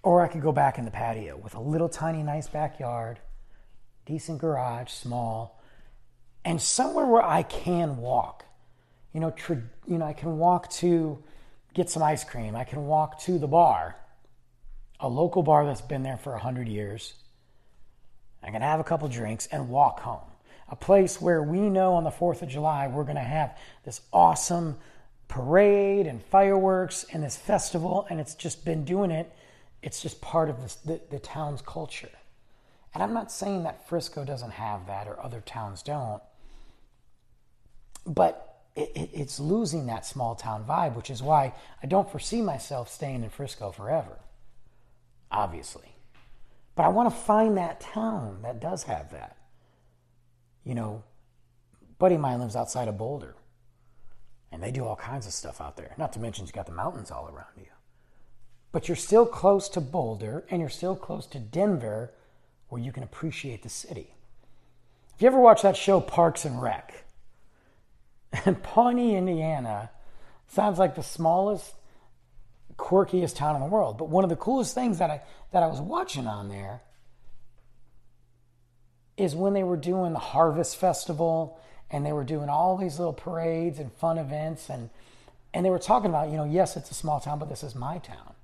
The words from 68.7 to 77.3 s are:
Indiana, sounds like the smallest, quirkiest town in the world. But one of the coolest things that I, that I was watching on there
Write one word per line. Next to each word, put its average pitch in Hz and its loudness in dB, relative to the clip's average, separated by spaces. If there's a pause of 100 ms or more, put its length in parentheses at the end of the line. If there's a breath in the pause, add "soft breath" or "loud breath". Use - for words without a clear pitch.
Indiana, 156 -2 (580 soft breath)
sounds 196 2
like 180 4
the 160 -6
smallest, 175 0 (1000 soft breath)
quirkiest 185 2
town 151 0
in 135 -2
the 143 -4
world. 160 2
But 156 -6
one 185 4
of 170 0
the 165 2
coolest 240 0
things 233 0
that 170 2
I, 147 -4 (320 loud breath)
that 175 6
I 165 4
was 139 -4
watching 208 -4
on 104 -8
there 101 -10 (2250)